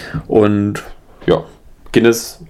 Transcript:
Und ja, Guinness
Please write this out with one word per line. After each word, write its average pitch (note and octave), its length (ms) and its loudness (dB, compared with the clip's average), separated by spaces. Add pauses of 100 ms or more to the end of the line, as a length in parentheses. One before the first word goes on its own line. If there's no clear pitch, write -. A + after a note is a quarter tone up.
(280)
Und G#2 560 0 (420)
ja, - 180 0 (500)
Guinness A#2 560 0